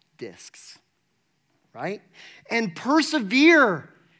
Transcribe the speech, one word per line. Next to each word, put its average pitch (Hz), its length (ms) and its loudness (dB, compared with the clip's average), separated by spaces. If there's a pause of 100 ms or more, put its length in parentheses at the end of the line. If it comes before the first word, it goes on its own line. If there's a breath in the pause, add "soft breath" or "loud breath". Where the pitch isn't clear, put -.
(180)
discs, - 600 -20 (920)
right? 165 300 -12 (480 soft breath)
And 220 260 -4
persevere 277 1120 2 (320)